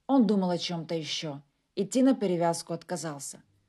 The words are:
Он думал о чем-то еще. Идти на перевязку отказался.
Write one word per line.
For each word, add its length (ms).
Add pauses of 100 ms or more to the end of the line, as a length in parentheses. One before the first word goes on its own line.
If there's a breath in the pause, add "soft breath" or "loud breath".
Он 200
думал 220
о 80
чем-то 380
еще. 460 (340)
Идти 280
на 100
перевязку 600
отказался. 680 (280)